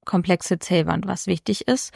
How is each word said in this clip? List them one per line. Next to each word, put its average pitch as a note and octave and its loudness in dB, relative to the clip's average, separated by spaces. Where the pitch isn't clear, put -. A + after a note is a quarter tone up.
komplexe F3+ 2
Zellwand, E3+ 0
was - -6
wichtig F#3+ -2
ist. B3+ 0